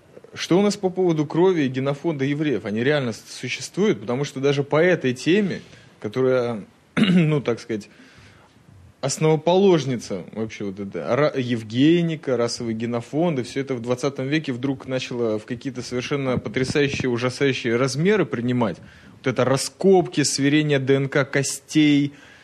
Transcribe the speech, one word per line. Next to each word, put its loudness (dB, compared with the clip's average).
Что 0
у 4
нас 2
по -2
поводу 0
крови 2
и 0
генофонда -2
евреев? -2
Они -2
реально 0
с-, -14
существуют? -4
Потому -4
что -8
даже 0
по 0
этой 2
теме, 0
которая, 0
<clears throat> -20
ну, 4
так -2
сказать, -8
основоположница 2
вообще -8
вот -8
это, -4
ра-, 2
Евгеника, 0
расовый -2
генофонд, -2
и -4
всё -6
это -6
в -8
двадцатом -4
веке -2
вдруг -6
начало -2
в -12
какие-то -8
совершенно -4
потрясающие, 0
ужасающие 0
размеры 2
принимать. -2
Вот -6
это 0
раскопки, 2
сверение 2
Д 2
Н 0
К 0
костей, 2